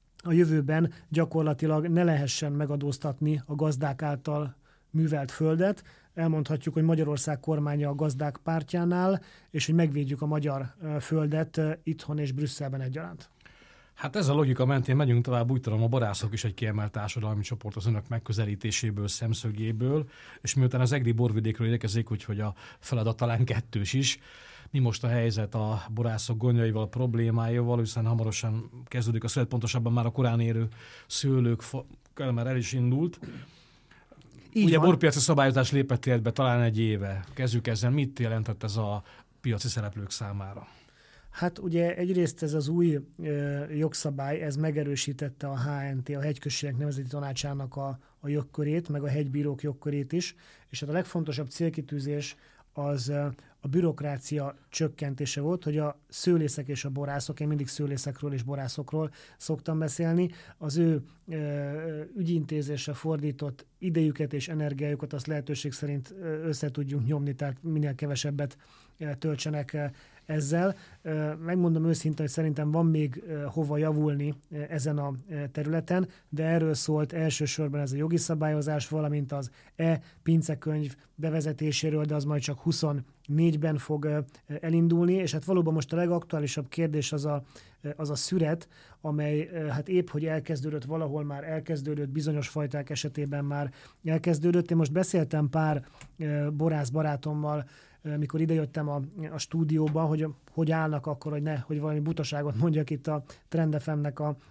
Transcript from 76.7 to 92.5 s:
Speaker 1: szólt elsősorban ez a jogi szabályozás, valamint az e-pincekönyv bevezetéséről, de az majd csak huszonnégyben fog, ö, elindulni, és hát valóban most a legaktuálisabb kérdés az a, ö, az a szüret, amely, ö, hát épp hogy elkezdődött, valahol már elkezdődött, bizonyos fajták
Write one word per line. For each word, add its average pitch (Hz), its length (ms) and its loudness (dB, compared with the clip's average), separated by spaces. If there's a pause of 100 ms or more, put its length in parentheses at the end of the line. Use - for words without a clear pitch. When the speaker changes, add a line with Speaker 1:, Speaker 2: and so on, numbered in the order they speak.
Speaker 1:
szólt 151 400 0
elsősorban 151 640 -2
ez 139 120 -2
a 135 40 -4
jogi 160 220 2
szabályozás, 151 720 0
valamint 147 440 -2
az 139 200 -6 (240)
e-pincekönyv 156 1200 0 (200)
bevezetéséről, 156 920 0
de 147 100 0
az 143 80 0
majd 147 180 0
csak 135 180 -4
huszonnégyben 156 1200 2
fog, 147 260 -4
ö, 151 160 0 (420)
elindulni, 170 520 4
és 185 180 0
hát 147 140 -4
valóban 175 280 2
most 151 200 -2
a - 20 2
legaktuálisabb 165 720 0
kérdés 151 440 -2
az 147 140 -2
a, 147 180 -2 (380)
ö, 147 140 -8
az 151 140 -4
a 147 60 -2
szüret, 165 520 0 (340)
amely, 151 520 0
ö, 156 140 -4
hát 139 220 -4
épp 180 200 2
hogy 151 160 -2
elkezdődött, 151 580 -4
valahol 151 400 -4
már 143 200 -6
elkezdődött, 151 640 -4
bizonyos 147 380 -2
fajták 147 420 -4